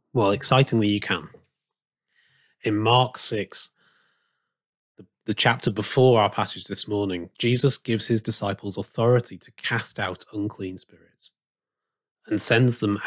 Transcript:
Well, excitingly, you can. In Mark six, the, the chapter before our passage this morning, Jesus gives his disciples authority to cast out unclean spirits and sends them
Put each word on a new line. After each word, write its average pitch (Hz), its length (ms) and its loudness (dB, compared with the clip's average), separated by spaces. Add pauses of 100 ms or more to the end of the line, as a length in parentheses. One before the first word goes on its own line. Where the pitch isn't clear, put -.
(120)
Well, 101 200 2
excitingly, 117 560 2
you 104 120 0
can. 82 300 -6 (1300)
In 107 120 0
Mark 117 440 2
six, - 500 -2 (1300)
the, 92 80 -20 (200)
the 107 100 -4
chapter 120 340 0
before 113 500 4
our 101 120 2
passage 98 320 -6
this - 240 -6
morning, 98 500 -4
Jesus 123 400 2
gives 113 300 -2
his 113 160 0
disciples 101 520 -2
authority 117 600 0
to - 140 -20
cast - 480 -8
out 92 340 -8
unclean 101 460 -8
spirits - 540 -20 (920)
and 104 160 -2
sends 117 380 4
them 101 280 -2